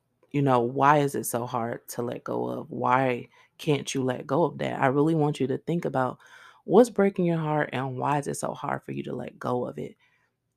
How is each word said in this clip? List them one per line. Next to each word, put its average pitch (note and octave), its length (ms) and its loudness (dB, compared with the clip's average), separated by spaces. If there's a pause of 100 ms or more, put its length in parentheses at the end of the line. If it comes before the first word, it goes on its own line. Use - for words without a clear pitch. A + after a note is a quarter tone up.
(300)
you C#3+ 120 0
know, C3 180 4
why C3+ 380 4
is C#3+ 160 2
it A2+ 120 -4
so A#2+ 200 -4
hard A#2 420 -6
to - 140 -6
let B2 220 -8
go A#2+ 240 -4
of? B2+ 220 -8
Why B2+ 580 0 (300)
can't C#3+ 360 -2
you C3+ 100 0
let B2+ 220 -4
go D#3 180 2
of C#3 140 -2
that? C3 220 -4
I C#3 60 4
really C#3+ 280 2
want D3+ 260 0
you C3+ 80 2
to C3 100 -2
think E3+ 260 -2
about C3 340 -2 (460)
what's A#3 260 6
breaking G3 360 2
your E3+ 120 0
heart D3+ 340 0
and B2+ 260 -4
why C#3 200 0
is C#3+ 80 -4
it D3 100 -4
so - 180 -6
hard C3+ 300 -4
for C#3 80 -10
you C#3 120 -6
to C#3 100 -8
let B2+ 240 -10
go B2 280 -2
of C#3 120 -10
it? - 180 -12 (600)